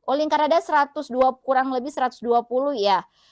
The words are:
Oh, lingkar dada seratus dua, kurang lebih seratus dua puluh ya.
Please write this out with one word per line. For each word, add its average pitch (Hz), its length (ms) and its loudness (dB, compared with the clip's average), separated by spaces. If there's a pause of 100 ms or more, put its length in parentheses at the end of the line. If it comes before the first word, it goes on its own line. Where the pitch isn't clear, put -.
Oh, - 80 -2
lingkar 302 320 0
dada 320 160 2
seratus 294 480 -2
dua, 254 320 2
kurang 262 320 0
lebih 254 160 -4
seratus 254 320 -4
dua 233 240 0
puluh 262 320 -2
ya. 196 240 2 (320)